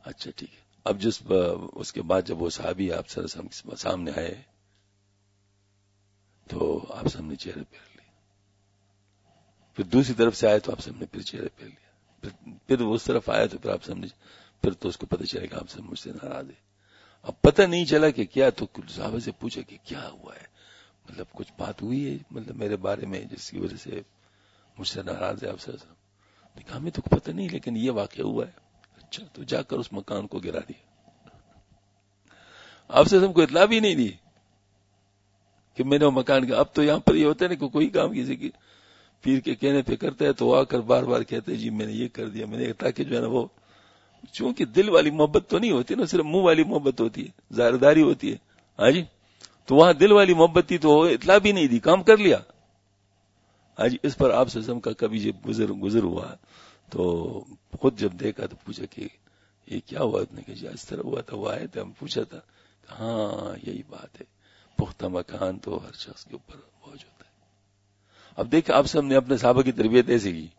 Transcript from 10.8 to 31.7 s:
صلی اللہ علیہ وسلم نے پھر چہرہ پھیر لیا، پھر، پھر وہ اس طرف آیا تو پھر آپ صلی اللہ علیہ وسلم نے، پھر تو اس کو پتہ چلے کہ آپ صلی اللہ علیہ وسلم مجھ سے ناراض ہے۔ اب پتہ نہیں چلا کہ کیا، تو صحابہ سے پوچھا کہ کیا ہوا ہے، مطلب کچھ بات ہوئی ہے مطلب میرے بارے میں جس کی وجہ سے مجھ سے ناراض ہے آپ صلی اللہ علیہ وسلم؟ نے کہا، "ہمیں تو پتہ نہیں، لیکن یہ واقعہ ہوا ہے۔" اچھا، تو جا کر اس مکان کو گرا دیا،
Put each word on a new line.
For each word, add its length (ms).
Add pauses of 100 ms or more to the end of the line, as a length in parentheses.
صلی 120
اللہ 100
علیہ 140
وسلم 40
نے 0
پھر 0
چہرہ 260 (100)
پھیر 100
لیا، 540
پھر، 300 (160)
پھر 140
وہ 140
اس 80
طرف 260
آیا 160
تو 120
پھر 120
آپ 140
صلی 100
اللہ 120
علیہ 80
وسلم 100
نے، 380
پھر 100
تو 180
اس 80
کو 80
پتہ 180
چلے 240
کہ 80
آپ 140
صلی 120
اللہ 80
علیہ 20
وسلم 0
مجھ 80
سے 120
ناراض 380
ہے۔ 140 (600)
اب 180
پتہ 200
نہیں 240
چلا 240
کہ 160
کیا، 240
تو 160 (240)
صحابہ 300
سے 120
پوچھا 300
کہ 220
کیا 260
ہوا 260
ہے، 180 (560)
مطلب 220
کچھ 260
بات 240
ہوئی 300
ہے 60 (140)
مطلب 240
میرے 200
بارے 300
میں 160
جس 300
کی 80
وجہ 180
سے 240 (760)
مجھ 100
سے 160
ناراض 400
ہے 60
آپ 120
صلی 120
اللہ 100
علیہ 80
وسلم؟ 20 (640)
نے 80
کہا، 140
"ہمیں 140
تو 100
پتہ 300
نہیں، 200
لیکن 260
یہ 140
واقعہ 320
ہوا 220
ہے۔" 60 (460)
اچھا، 260 (100)
تو 100
جا 180
کر 160
اس 160
مکان 340
کو 120
گرا 200 (100)
دیا، 160 (2000)